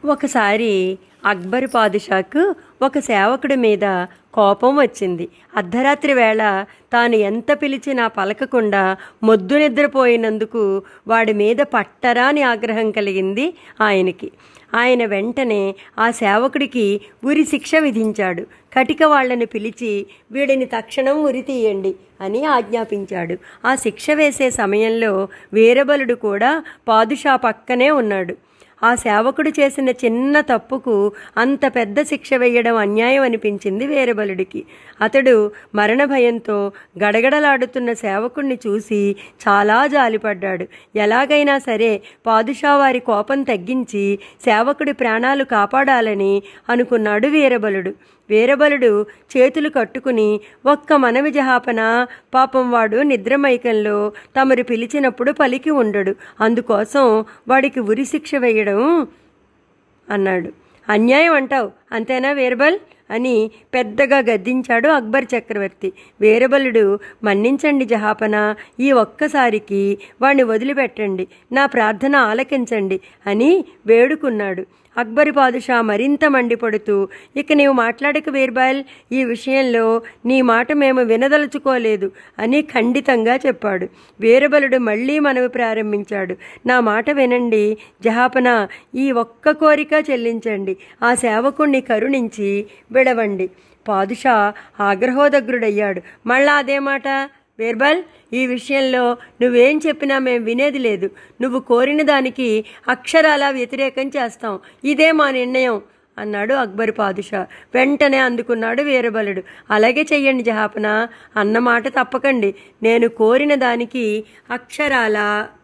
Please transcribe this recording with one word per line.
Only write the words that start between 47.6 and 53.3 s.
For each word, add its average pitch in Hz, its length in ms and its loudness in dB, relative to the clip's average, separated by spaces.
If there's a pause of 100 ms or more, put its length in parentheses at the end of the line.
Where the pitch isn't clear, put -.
వీరబలుడు 247 760 2 (300)
చేతులు 277 320 2
కట్టుకుని, 226 720 -2 (260)
"ఒక్క 294 260 2
మనవి 269 380 2
జహాపన, 247 760 0 (280)
పాపం 262 360 2
వాడు 220 260 0
నిద్రమైకంలో 233 1160 0 (280)